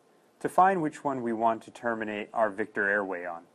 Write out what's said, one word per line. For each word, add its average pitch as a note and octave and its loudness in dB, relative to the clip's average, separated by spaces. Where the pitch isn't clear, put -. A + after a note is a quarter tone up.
to - -4
find F#3 4
which D3+ -4
one C3+ -2
we A#2 -2
want A2+ 0
to - -20
terminate A2 -4
our A2+ 2
Victor G2+ -2
Airway F#2+ 0
on. E2+ -8